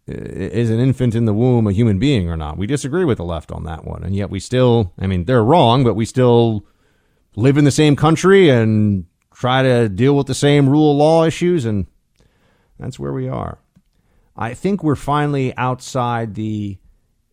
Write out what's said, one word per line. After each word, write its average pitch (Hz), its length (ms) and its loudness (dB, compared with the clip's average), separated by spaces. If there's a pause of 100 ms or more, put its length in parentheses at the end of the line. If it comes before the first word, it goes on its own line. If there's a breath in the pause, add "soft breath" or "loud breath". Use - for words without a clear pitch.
i-, - 40 -14
is 98 580 -6
an 110 100 0
infant 123 360 0
in 117 100 0
the 107 80 0
womb 117 340 2
a 101 40 0
human 101 280 2
being 110 300 0
or 82 80 -6
not? 78 200 -8
We 98 100 -6
disagree 143 380 -4
with 120 120 0
the 85 80 -8
left 82 260 -8
on 80 120 -12
that 80 220 -12
one, 80 180 -12
and 92 120 -6
yet 98 140 -6
we 95 100 -8
still, 117 600 2
I 95 80 -4
mean, 90 180 -2
they're 120 180 2
wrong, 135 400 4
but 117 100 2
we 110 120 -2
still 120 600 2 (680)
live 135 220 2
in 151 60 4
the 139 80 4
same 151 240 4
country 175 540 4
and 107 560 2 (280)
try 131 300 -2
to 120 260 2
deal 123 260 0
with 139 120 -2
the 131 80 -6
same 143 320 2
rule 151 240 4
of 143 60 0
law 160 280 4
issues, 170 400 -2
and 104 220 -4 (920)
that's - 200 -14
where - 140 -8
we 131 140 -8
are. 52 320 -10 (760)
I 117 200 -8
think 190 280 -4
we're 151 120 2
finally 143 600 -2
outside 120 760 -4
the, 104 460 -8 (540)